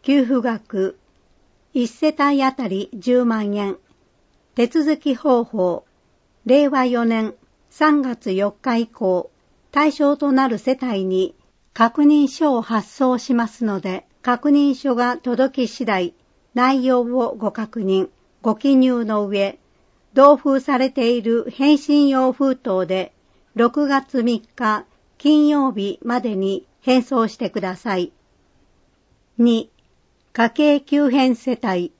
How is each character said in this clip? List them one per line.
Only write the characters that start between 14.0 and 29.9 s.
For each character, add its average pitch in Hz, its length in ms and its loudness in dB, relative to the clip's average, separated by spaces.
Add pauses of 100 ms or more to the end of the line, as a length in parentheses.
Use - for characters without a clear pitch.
確 247 280 -2
認 285 260 2
書 269 180 -4
が 247 220 -2
届 254 500 -2
き - 20 -6
次 - 160 -8
第、 185 300 -2 (400)
内 254 300 0
容 254 160 2
を 240 340 -2
ご 214 160 -4
確 220 300 -10
認、 190 300 -2 (320)
ご 220 120 0
記 277 220 2
入 254 280 2
の 214 220 -2
上、 196 320 -4 (540)
同 277 240 8
封 269 240 0
さ 262 180 -2
れ 254 100 0
て 247 220 -2
い 240 120 -2
る 233 280 -2
返 285 260 4
信 294 300 2
用 262 240 2
封 262 240 0
筒 190 320 -2
で、 185 260 -4 (440)
六 233 320 0
月 269 340 -2
三 233 180 -2 (140)
日 214 300 -2 (340)
金 294 300 4
曜 277 240 0
日 196 320 -6
ま 240 160 -2
で 220 160 -4
に 190 320 -4 (120)
返 254 220 2
送 240 240 -2
し - 100 -8
て 214 140 -6
く 214 100 -6
だ 185 140 -6
さ 190 220 -6
い。 180 160 -4 (1200)
二、 233 320 0 (640)